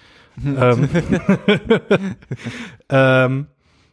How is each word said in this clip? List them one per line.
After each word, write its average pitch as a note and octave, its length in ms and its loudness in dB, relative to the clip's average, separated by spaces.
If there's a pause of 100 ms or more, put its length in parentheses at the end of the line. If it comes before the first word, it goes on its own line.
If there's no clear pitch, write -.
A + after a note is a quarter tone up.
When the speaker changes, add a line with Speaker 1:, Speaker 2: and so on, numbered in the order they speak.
(380)
Speaker 1:
Mhm. C#3 200 -4
Speaker 2:
Ähm, B2 320 2
<laughs> F#3+ 1300 0 (760)
ähm, C3 580 2 (460)